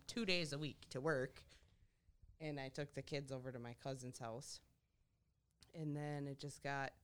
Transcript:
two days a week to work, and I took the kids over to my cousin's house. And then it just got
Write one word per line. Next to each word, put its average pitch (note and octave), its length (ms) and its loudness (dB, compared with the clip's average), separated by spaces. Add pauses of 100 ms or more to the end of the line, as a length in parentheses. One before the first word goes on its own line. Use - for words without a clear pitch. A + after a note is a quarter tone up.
two A3+ 180 2
days F3 280 6
a C#3 40 0
week D3 200 -2 (120)
to C3 120 -2
work, C3+ 400 4 (960)
and D3+ 200 0
I C3+ 100 -2
took C#3+ 240 -2
the C#3 80 -2
kids C#3 300 -2
over C3 200 -4
to B2 80 -4
my A#2+ 240 -6
cousin's B2+ 360 -4
house. A#2+ 400 -4 (1120)
And D3+ 220 0
then D3 320 2
it C#3 120 -2
just C#3+ 220 -6
got C#3 300 2 (120)